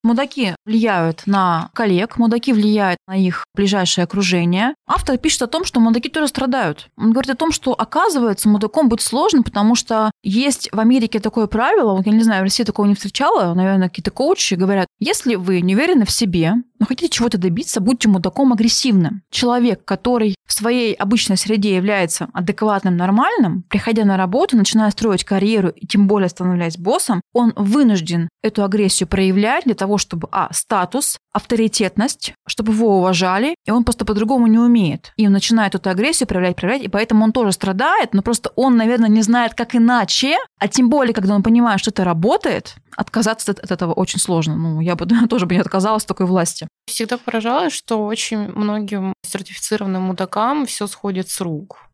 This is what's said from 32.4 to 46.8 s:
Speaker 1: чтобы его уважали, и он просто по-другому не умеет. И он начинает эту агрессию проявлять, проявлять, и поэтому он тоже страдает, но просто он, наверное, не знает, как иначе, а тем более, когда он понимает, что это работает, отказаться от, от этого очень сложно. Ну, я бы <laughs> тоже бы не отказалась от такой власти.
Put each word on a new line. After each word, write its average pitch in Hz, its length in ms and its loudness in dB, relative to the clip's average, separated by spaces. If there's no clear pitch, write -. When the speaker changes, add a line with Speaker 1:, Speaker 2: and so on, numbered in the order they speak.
Speaker 1:
чтобы 220 260 -4
его 214 260 2
уважали, 185 560 0
и - 60 -6
он 233 140 2
просто 226 200 -2
по-другому 233 420 0
не 220 120 6
умеет. 233 580 2
И 214 100 2
он 196 60 6
начинает 196 420 2
эту 196 160 -4
агрессию 233 360 0
проявлять, 180 300 -2
проявлять, 247 260 -4
и 202 60 -8
поэтому 214 360 2
он 220 80 2
тоже 220 200 0
страдает, 247 600 -2
но 196 100 2
просто 233 340 -4
он, 254 200 4
наверное, 226 320 2
не 220 140 4
знает, 233 320 2
как 233 200 -6
иначе, 240 600 2
а 202 100 -2
тем 247 220 2
более, 254 240 2
когда 196 200 0
он 202 80 2
понимает, 226 380 4
что - 100 -4
это 190 140 -2
работает, 190 720 0
отказаться 214 560 -2
от, 196 80 -6
от - 100 -16
этого 175 220 -2
очень 185 260 -2
сложно. 160 380 -2
Ну, 160 240 -2
я 170 160 -2
бы 175 100 -6
<laughs> 233 220 2
тоже 190 180 0
бы 175 80 -2
не 185 60 2
отказалась 214 420 0
от - 60 -8
такой 190 180 -2
власти. 175 420 -2